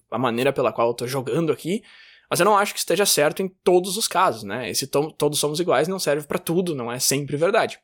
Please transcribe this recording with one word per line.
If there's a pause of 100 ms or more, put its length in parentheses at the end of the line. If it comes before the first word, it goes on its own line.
(100)
a
maneira
pela
qual
eu
tô
jogando
aqui, (460)
mas
eu
não
acho
que
esteja
certo
em
todos
os
casos,
né?
Esse
to-,
todos
somos
iguais
não
serve
pra
tudo,
não
é
sempre
verdade.